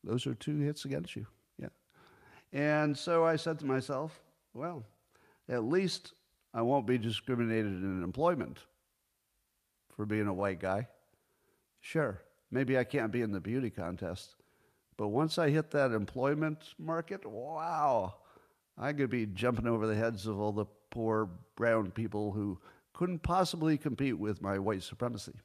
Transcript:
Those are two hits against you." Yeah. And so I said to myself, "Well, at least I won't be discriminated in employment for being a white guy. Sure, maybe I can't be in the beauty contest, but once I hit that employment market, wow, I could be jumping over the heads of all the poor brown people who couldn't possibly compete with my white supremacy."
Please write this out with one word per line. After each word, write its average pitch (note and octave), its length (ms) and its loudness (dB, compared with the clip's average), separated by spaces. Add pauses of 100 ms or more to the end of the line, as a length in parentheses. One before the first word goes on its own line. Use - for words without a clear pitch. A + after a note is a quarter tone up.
Those A#2+ 240 0
are B2+ 80 -2
two D3 240 -2
hits D3 260 -2
against C#3+ 320 -6
you." A2 100 -8 (320)
Yeah. - 120 -10 (800)
And D3+ 440 2
so E3 280 4
I E3 120 4
said D#3 240 -2
to D3 60 -4
myself, C3+ 560 -2 (300)
"Well, C#3+ 320 -8 (640)
at A#2+ 160 0
least F3 480 0 (400)
I A#2 80 -2
won't B2 260 4
be B2 120 4
discriminated A2+ 760 0
in F#2 300 -2
employment B2 560 0 (1400)
for G#2+ 80 -4
being G#2+ 220 0
a G2 80 0
white F#2+ 260 0
guy. G2 280 -2 (960)
Sure, B2+ 380 -2 (280)
maybe C3 280 2
I B2 60 4
can't A2+ 280 -2
be A#2+ 80 0
in A2 100 0
the F#2+ 100 -2
beauty A#2 280 -2
contest, F2+ 680 -6 (600)
but G#2+ 120 -2
once D3 280 2
I D#3+ 140 4
hit D#3 220 2
that C3+ 200 4
employment C#3+ 840 0
market, E3 480 -4
wow, C#3+ 880 0 (640)
I D3 160 -2
could C3+ 160 2
be A2+ 160 2
jumping A#2 400 0
over A2 200 4
the G#2+ 80 2
heads A2 320 0
of G#2 140 -2
all G#2 100 2
the G#2 140 0 (240)
poor A2 400 0 (280)
brown A2+ 340 4
people G#2 420 -2
who G2+ 260 -2 (360)
couldn't F3+ 240 -2
possibly E3+ 580 2
compete C3+ 420 0
with G#2 220 -2
my G2 180 0
white G2 240 0
supremacy." - 520 -6 (100)